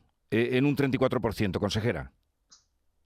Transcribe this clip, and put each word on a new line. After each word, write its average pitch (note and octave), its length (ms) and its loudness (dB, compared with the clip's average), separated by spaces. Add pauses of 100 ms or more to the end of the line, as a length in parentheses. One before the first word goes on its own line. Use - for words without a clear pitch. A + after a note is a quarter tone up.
(300)
eh, A#2 220 2
en B2+ 140 2
un C#3+ 100 2
treinta C3+ 180 0
y B2+ 40 0
cuatro B2+ 220 2
por G#2+ 140 -2
ciento, G2 240 -2
consejera? G2+ 540 -2 (920)